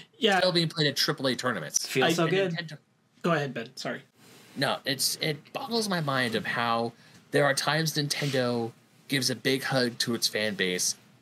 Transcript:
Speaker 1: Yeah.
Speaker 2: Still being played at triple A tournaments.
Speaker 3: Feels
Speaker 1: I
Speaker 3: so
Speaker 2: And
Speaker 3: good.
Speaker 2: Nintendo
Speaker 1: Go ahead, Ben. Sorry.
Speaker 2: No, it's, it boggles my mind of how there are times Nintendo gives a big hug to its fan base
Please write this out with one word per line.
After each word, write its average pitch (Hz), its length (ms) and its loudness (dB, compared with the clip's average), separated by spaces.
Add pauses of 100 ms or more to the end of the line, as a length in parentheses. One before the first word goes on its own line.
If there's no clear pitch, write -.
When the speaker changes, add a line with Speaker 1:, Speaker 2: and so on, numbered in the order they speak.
(200)
Speaker 1:
Yeah. 196 180 4
Speaker 2:
Still 185 140 4
being 165 180 2
played 151 160 0
at 139 100 0
triple 147 340 0
A 120 60 2
tournaments. 95 520 -2
Speaker 3:
Feels 131 240 2
Speaker 1:
I - 20 2
Speaker 3:
so 175 120 2
Speaker 2:
And 156 60 0
Speaker 3:
good. 190 220 2
Speaker 2:
Nintendo 160 240 -8 (460)
Speaker 1:
Go 175 80 2
ahead, 143 240 0
Ben. 113 200 -8
Sorry. - 280 -8 (520)
Speaker 2:
No, 127 300 0
it's, 135 360 -2
it 151 320 -4
boggles 220 340 -2
my 175 140 0
mind 131 320 0
of 104 120 0
how 117 460 0 (380)
there 143 160 4
are 139 80 4
times 151 420 0
Nintendo 127 760 0 (360)
gives 127 220 0
a 123 60 -2
big 131 280 0
hug 123 360 0
to 117 160 0
its - 120 0
fan 107 280 -2
base 92 400 0 (260)